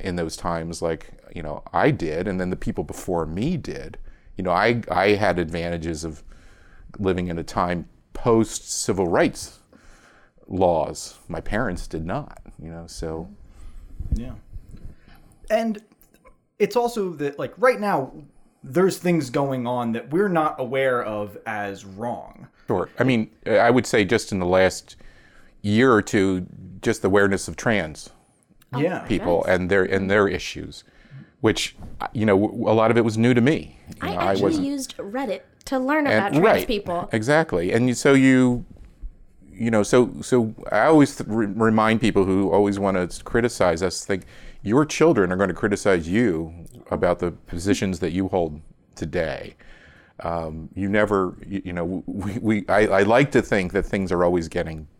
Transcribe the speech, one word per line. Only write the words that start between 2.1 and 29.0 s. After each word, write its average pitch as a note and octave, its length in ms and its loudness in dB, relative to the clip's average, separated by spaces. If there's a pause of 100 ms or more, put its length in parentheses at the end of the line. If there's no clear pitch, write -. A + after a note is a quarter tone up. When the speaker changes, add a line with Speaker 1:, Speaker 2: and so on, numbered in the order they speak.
Speaker 1:
and F#2 120 -2
then F2+ 100 -4
the F2+ 60 -4
people G2 280 -6
before E2+ 420 -4
me G#2+ 300 -4
did, - 420 -12 (380)
you F#2 80 -6
know, F2+ 80 0
I, A2 360 2
I F#2+ 260 2
had F#2+ 260 2
advantages E2+ 640 -4
of D#2 180 -10 (760)
living F#2 280 0
in E2+ 120 -6
a D#2 60 -6
time F2 440 -4 (240)
post-civil G#2+ 960 0
rights - 500 -2 (880)
laws. E2+ 720 -2 (100)
My E2 120 -8
parents G#2 460 -4
did D#2+ 180 -8
not, A2 360 -8 (220)
you E2 80 -14
know, E2 160 -14
so. E2 420 -10 (840)
Speaker 2:
Yeah. A#2+ 200 -2 (1200)
And A3 320 -2 (760)
it's G3+ 180 0
also A#3 380 -2
that, C#3+ 240 -6
like, C#3 200 -8
right A3+ 220 2
now, E3+ 320 -2 (500)
there's E3+ 360 2
things E3 320 0
going C3 360 -2
on A#2+ 260 -2
that A#2 180 -6
we're F#3+ 180 2
not D#3 300 0
aware C3 440 0
of G#2 340 -6 (100)
as G2+ 380 -8
wrong. G2+ 640 -10 (180)
Speaker 1:
Sure. F2+ 220 0 (100)
I B2 60 2
mean, A#2+ 260 0 (160)
I A2 240 4
would B2 160 4
say A2+ 180 2
just G#2+ 280 0
in G2+ 60 -2
the F2+ 80 -2
last F#2 500 2 (640)
year A2 320 4
or G#2+ 100 6
two, F#2+ 440 0 (340)
just A2+ 220 -2
the G2+ 60 2
awareness G2 400 2
of E2+ 80 -12
trans F2+ 540 -4 (600)
Speaker 3:
Oh, B2+ 80 -4
Speaker 2:
Yeah. E3 200 -2